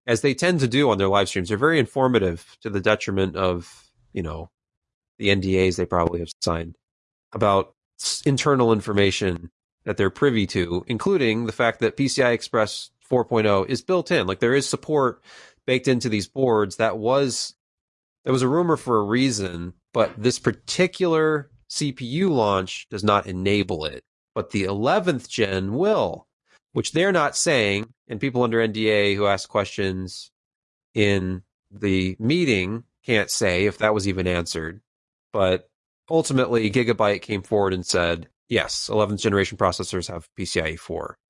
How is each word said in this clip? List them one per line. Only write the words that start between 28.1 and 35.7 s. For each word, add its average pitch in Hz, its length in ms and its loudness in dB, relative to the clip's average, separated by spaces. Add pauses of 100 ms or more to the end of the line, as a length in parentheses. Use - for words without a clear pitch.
people 123 240 -2
under 113 180 2
N 110 100 0
D 110 180 0
A 101 260 4
who 101 100 0
asked 98 240 0
questions 95 840 -4 (640)
in 95 500 0 (280)
the 95 480 0
meeting 117 640 0 (220)
can't 110 240 0
say 92 360 0
if 101 140 -2
that 107 140 2
was 98 140 0
even 92 200 -2
answered. 85 540 -4 (520)
But 92 360 0 (400)